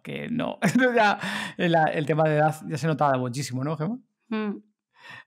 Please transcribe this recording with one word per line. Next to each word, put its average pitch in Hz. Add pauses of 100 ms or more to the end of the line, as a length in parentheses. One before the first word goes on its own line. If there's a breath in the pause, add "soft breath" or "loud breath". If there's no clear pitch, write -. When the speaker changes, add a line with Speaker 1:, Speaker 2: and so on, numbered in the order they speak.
Speaker 1:
que 139
no. -
<laughs> 240
Ya 208 (380 loud breath)
el, 175 (180)
el 160
tema 156
de 156
edad 151 (120)
ya 160
se 143
notaba 143
muchísimo, 127
¿no, 151
Gemma? 196 (300)
Speaker 2:
Mm. 214 (680 loud breath)